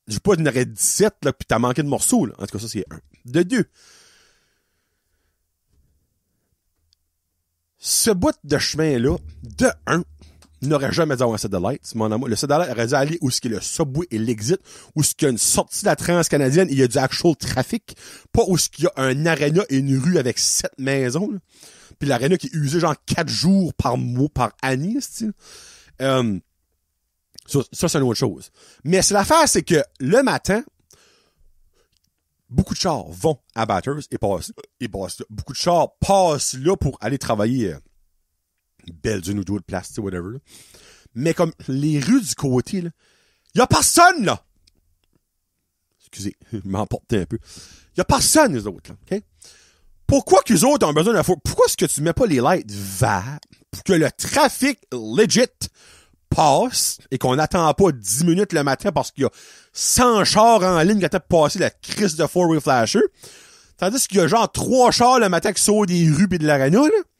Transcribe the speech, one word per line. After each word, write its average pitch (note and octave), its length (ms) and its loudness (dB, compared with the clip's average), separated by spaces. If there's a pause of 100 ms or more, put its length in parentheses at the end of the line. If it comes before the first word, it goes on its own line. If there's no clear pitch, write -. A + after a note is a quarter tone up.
Je A2 60 -10
dis G2+ 60 -4
pas, G3+ 140 2
il E3 80 0
y - 20 0
en - 40 0
aurait B2 180 0
dix-sept, A#2 580 -2
là, C3+ 100 0
puis - 140 -14
t'as C3 100 0
manqué B2 240 0
de D3 60 -4
morceaux, C#3+ 380 0
là. G#2 120 -8
En - 80 -10
tout G#2 120 -10
cas, G2+ 60 -10
ça, A#2 40 -12
c'est G#2+ 240 -8
un. D#2+ 80 -16 (260)
De B2+ 180 -2
deux, G3 220 0 (4000)
ce - 320 -2
bout G#3 320 0
de D3 140 -2
chemin-là, D3 600 0 (260)
de - 240 -2 (200)
un, E3 160 0 (580)
n'aurait C3+ 300 -2
jamais D#3 240 0
dû B2 80 0
avoir A#2 120 0
un G2+ 40 -4
set G#2+ 120 -6
de F#2+ 60 -2
light. F#2+ 260 -4
C'est - 120 -14
mon A2 160 -2
amour. B2 160 -2
Le A#2 80 -2
set C#3+ 140 -4
de C#3+ 40 4
light E3 160 0
aurait A#2 180 -2
dû B2 60 -2
aller C#3+ 280 0
où B2+ 100 -2
ce - 100 -4
qui C3 60 -6
est A#2 40 -4
le G2 100 -4
subway D3+ 500 -4
et A2 80 -4
l'exit, A2+ 400 -2 (360)
où D#3 60 0
ce - 140 0
qu'il D#3+ 100 -2
y C#3 40 4
a - 20 0
une A#2 60 -2
sortie - 440 -2
de G3+ 60 -2
la D#3+ 80 2
Trans-Canadienne, D#3+ 760 2
il C#3 80 -2
y C3 60 4
a B2+ 40 4
du A#2+ 100 0
actual C#3 380 0
trafic, - 600 -6 (340)
pas A#3 160 4
où F3+ 100 2
ce - 120 0
qu'il C#3+ 160 -6
y - 20 4
a - 100 0
un C3+ 280 0
aréna D#3+ 440 2
et C3+ 80 0
une C3+ 200 0
rue E3 220 2
avec B2 180 -2
sept - 400 -2
maisons, C3+ 540 -2
là. G3+ 80 -8 (600)
Puis C#3+ 80 -4
l'aréna C#3 300 0
qui - 100 -10
est - 60 -14
usée, D#3 260 -2
genre, D#3 160 0 (100)
quatre D#3+ 240 -4
jours E3+ 440 0
par B2 240 -2
mois, B2+ 320 -2
par A#2+ 320 -2
année, C#3+ 400 -2
style. G#3+ 320 -8 (680)
Euh, B2+ 380 0 (1080)
ça, - 140 -2 (120)
ça, - 180 -2
c'est E3 80 -2
une C#3 80 2
autre A#2 120 0
chose. G2 340 -4 (340)
Mais F3 160 2
c'est - 120 0
l'affaire, C4 340 4
c'est F3 160 0
que D3+ 200 2 (160)
le C#3+ 240 2
matin, G3 400 -2 (1900)
beaucoup B2+ 240 -2
de - 60 -10
chars C3 300 -4
vont G2 280 -2 (160)
à A2+ 120 -2
Bathurst A2+ 480 -4
et A2+ 40 -8
passent, G2 360 -4 (260)
et B2 80 -8
passent F#2+ 320 -10
là. - 100 -12
Beaucoup A2 220 -14
de C3 60 -12
chars F3 420 0
passent F#3 540 2
là D3 240 0
pour C#3 240 -4
aller B2 160 -4
travailler, A2 560 -2
euh, C2+ 60 -14 (1200)
Belle-Dune G2+ 360 -4
ou G2 40 -6
d'autres G2 220 -6
places, F#2 240 -8
tu - 60 -16
sais, A#2 60 -8
whatever, F#2 320 -8
là. C3+ 60 -14 (760)
Mais D#3 180 -2
comme E3 180 0 (160)
les C#3+ 320 -2
rues A3 220 2
du D#3+ 140 -8
côté, C3+ 460 -2
là, E3+ 100 -8 (640)
y G#3+ 60 4
a B3+ 60 4
personne, E4 560 4
là. C3+ 220 -2 (1500)
Excusez, - 440 -14
<laughs> - 100 -18
je G#2+ 100 -8
m'emportais G2 580 -4
un E2+ 40 -2
peu. A2 140 -8 (580)
Y F3 40 -2
a F#3 40 0
personne, C4+ 480 4
les G#2+ 140 -4
autres, - 240 -14
là, - 40 -18 (160)
ok ? G3+ 100 -4 (880)
Pourquoi C#4 320 4
qu'eux G3+ 240 2
autres C4 220 4
ont D3 60 0
besoin E3+ 200 2
de G3+ 40 2
la D#3 60 2
foule ? F3 200 0
Pourquoi - 240 2
est-ce - 100 -2
que - 80 0
tu - 160 -4
mets E3 120 0
pas - 120 0
les D3+ 140 2
lights C3+ 320 0
verts G2+ 680 -4 (320)
pour - 140 -16
que F#3+ 100 0
le D#3 160 2
trafic C#4 720 0 (120)
legit C#3 800 0 (600)
passe D#3+ 680 2 (140)
et C3+ 80 -4
qu'on B2+ 160 0
n'attend D#3 400 0
pas F#3+ 160 4
dix C3 320 -4
minutes F3 300 2
le D3+ 100 0
matin C#3+ 280 -2
parce C#3+ 200 -2
qu'il - 120 -6
y - 40 0
a - 20 0 (420)
cent A#3 540 2
chars G#3+ 380 6
en F3+ 160 2
ligne G3 180 4
qui F3 80 0
attendent E3 160 -2
de - 60 -20
passer D#3+ 320 2
la C3+ 100 0
crise - 460 -4
de D#3+ 100 0
four-wheel E3 340 2
flasher ? C3+ 440 2 (720)
Tandis G#3+ 300 -2
qu'il F#3+ 100 0
y F#3+ 40 4
a E3+ 60 2
genre G#3+ 240 2
trois A#3 380 2
chars B3 300 4
le G#3+ 100 2
matin F3+ 240 0
qui - 80 -2
sautent G#3 280 2
des E3+ 200 4
rues D#3 180 4
pis F3+ 120 -2
de D3+ 80 0
l'aréna, D3 320 4
là. F4+ 240 4 (160)